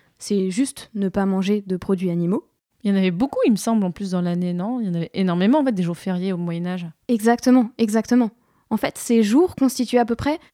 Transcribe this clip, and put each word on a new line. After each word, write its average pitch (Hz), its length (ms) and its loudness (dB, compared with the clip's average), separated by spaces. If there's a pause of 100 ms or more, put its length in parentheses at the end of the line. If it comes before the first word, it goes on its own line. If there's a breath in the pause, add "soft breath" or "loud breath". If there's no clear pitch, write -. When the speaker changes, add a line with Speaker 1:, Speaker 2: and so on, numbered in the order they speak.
(180 soft breath)
Speaker 1:
c'est 190 320 -2
juste 233 460 -4
ne 196 120 -2
pas 196 180 -2
manger 196 400 0
de 185 120 -4
produits 185 320 -2
animaux. 170 400 -2 (340)
Speaker 2:
Il 202 80 0
y - 20 2
en 196 40 2
avait 185 140 2
beaucoup, 254 340 -2
il 254 60 6
me 202 60 4
semble, 226 260 0
en 180 80 -2
plus 196 200 -8
dans 180 100 0
l'année, 175 320 -2
non ? 214 260 -4
Il 214 80 -2
y - 20 -2
en 170 40 -2
avait 170 200 -4
énormément, 190 460 2
en 269 60 2
fait, 262 60 0
des 185 120 0
jours 170 140 -2
fériés 185 360 -4
au 175 40 -4
Moyen-Âge. 175 500 -6 (200)
Speaker 1:
Exactement, 233 720 2
exactement. 226 500 0 (400)
En 220 80 -2
fait, - 200 -4
ces 226 260 2
jours 269 320 2
constituaient 247 440 0
à 233 60 4
peu 233 100 -2
près 302 240 -2 (140 soft breath)